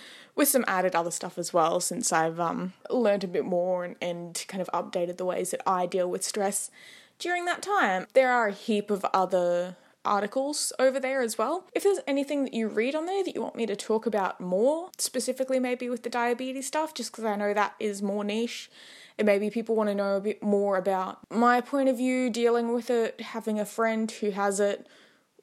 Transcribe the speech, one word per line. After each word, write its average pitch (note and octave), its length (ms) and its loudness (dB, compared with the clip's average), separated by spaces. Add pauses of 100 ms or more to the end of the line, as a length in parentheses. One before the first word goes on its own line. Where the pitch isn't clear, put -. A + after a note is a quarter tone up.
(340)
with C#4+ 140 4
some A#3+ 180 4
added F#3 300 2
other E3+ 140 0
stuff - 280 -8
as E3+ 140 -6
well, E3+ 280 4
since - 320 -2
I've, E3 280 2
um, F3 320 -2 (180)
learned G3+ 320 2
a F#3+ 60 -4
bit F3 160 -2
more F3+ 400 0
and, F3 160 -10
and E3+ 480 -6
kind F#3+ 120 -6
of F3+ 120 -6
updated F3 440 -2
the F#3 80 -4
ways F3+ 280 -2
that - 140 -6
I F3+ 200 2
deal F3+ 240 0
with F#3 140 -4
stress - 460 -2 (480)
during F4 260 -4
that F4 180 -4
time. A#3+ 500 2
There C4 200 6
are A#3 160 4
a G3+ 40 -2
heap G3+ 380 -2
of G3 140 -2 (100)
other F3+ 600 2 (280)
articles G#3 720 -2
over C4 200 4
there C4 240 -2
as A3+ 160 -4
well. D4+ 340 -2
If E4 120 0
there's G4 220 4
anything C#4+ 380 0
that - 80 -6
you A3+ 140 -2
read A3 280 0
on D#4 120 -4
there G4 160 0
that F4+ 120 -4
you - 60 -4
want - 160 -6
me A#3 100 -2
to G3+ 100 -2
talk A3 300 -2
about G3+ 340 -2
more, B3 580 0
specifically B3+ 600 -2
maybe B3 280 -2
with A#3+ 140 -4
the A#3+ 80 -6
diabetes B3+ 560 -2
stuff, D#4 280 -2
just A3+ 180 -8
'cause A3+ 120 -8
I G#3 120 0
know G#3 180 0
that G3+ 240 2
is G#3 240 -4
more G3+ 220 -2
niche, A3 460 -4 (460)
and A3 80 2
maybe G#3 260 4
people A3+ 260 -2
wanna G#3 180 2
know G3 220 0
a G3 40 0
bit G#3 220 -4
more G3+ 340 2
about F#3 440 0 (100)
my A#3+ 300 4
point C4+ 280 0
of B3+ 80 4
view B3+ 320 2
dealing A#3 460 2
with A#3+ 160 -2
it, A#3 300 0
having A3 400 -4
a G#3 40 -2
friend A3 460 0
who G#3 200 -4
has G3+ 280 0
it, G3+ 280 0 (560)